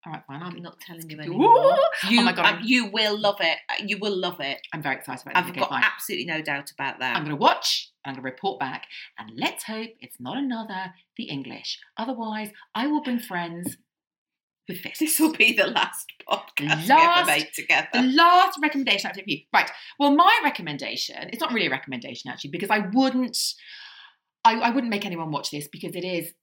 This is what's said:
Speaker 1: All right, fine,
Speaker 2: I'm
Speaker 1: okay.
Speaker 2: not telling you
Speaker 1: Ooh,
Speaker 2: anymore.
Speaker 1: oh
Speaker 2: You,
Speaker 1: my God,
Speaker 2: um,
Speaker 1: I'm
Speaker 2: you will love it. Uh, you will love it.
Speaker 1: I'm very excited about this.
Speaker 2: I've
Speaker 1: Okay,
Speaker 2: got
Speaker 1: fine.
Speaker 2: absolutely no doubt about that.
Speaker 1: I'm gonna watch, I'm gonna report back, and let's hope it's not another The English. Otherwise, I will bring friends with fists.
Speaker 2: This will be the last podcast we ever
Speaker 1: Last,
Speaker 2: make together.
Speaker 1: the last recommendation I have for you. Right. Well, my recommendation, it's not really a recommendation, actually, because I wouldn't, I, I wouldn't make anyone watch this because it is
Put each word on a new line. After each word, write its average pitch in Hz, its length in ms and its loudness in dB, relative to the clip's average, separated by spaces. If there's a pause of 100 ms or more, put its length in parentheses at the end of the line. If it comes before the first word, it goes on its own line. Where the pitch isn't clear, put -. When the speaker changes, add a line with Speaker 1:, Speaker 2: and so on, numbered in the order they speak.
Speaker 1:
All 160 80 -12
right, - 140 -10
fine, 139 140 -14
Speaker 2:
I'm 175 120 -12
Speaker 1:
okay. 170 80 -16
Speaker 2:
not 175 180 -18
telling 165 300 -18
you 151 80 -14
Speaker 1:
Ooh, 151 40 -14
Speaker 2:
anymore. 208 280 2
Speaker 1:
oh 554 400 6 (200)
Speaker 2:
You, 233 120 6
Speaker 1:
my 190 100 4
God, 180 140 2
Speaker 2:
um, 208 100 4
Speaker 1:
I'm 220 80 -8
Speaker 2:
you 240 280 2
will 214 280 0
love 208 220 2
it. 165 160 2 (120)
Uh, - 160 -4
you 202 120 -4
will 202 180 -2
love 180 240 -4
it. 139 200 -6 (120)
Speaker 1:
I'm 156 100 -8
very 139 140 -2
excited - 280 -12
about - 100 -14
this. 180 100 4
Speaker 2:
I've 143 80 -6
Speaker 1:
Okay, 180 80 -10
Speaker 2:
got - 100 0
Speaker 1:
fine. 131 140 0
Speaker 2:
absolutely - 440 -4
no 156 140 -4
doubt 143 300 -6
about - 280 -8
that. 127 180 -2
Speaker 1:
I'm 160 60 -2
gonna 151 120 -4
watch, - 560 2 (140)
I'm 139 80 -10
gonna 127 100 -14
report - 360 -6
back, 135 260 -6 (320)
and 107 180 -16
let's 294 300 -6
hope 220 240 -10 (100)
it's - 200 -20
not 147 180 -8
another 208 560 -6 (240)
The - 80 -8
English. 131 540 -10 (180)
Otherwise, 220 540 -6 (240)
I 240 120 -2
will 294 140 2
bring 247 180 -2
friends 175 560 -8 (920)
with 175 100 -8
fists. - 200 -12
Speaker 2:
This 311 200 0
will 311 140 4
be 233 200 4
the 202 140 2
last - 380 -2 (240)
podcast - 300 -4
we 143 100 -4
ever 160 180 0
Speaker 1:
Last, 330 400 6
Speaker 2:
make 151 260 2
together. 156 400 0
Speaker 1:
the 240 100 2
last 339 580 6
recommendation 262 460 0
I - 20 -4
have 196 140 -12
for 202 60 -12
you. 151 100 -2 (140)
Right. 185 160 4 (300)
Well, 285 160 6
my 381 280 6
recommendation, 151 720 -4 (180)
it's 233 80 -8
not 320 120 -2
really 196 140 0
a 139 40 0
recommendation, 131 580 -8
actually, 143 220 -12
because 196 180 -6
I 214 100 2
wouldn't, 254 580 0 (1080)
I, 226 100 6
I 233 140 0
wouldn't 240 220 -2
make 202 140 -4
anyone 165 260 -6
watch - 200 -6
this 147 160 -10
because - 280 -12
it 175 80 -8
is 175 400 -6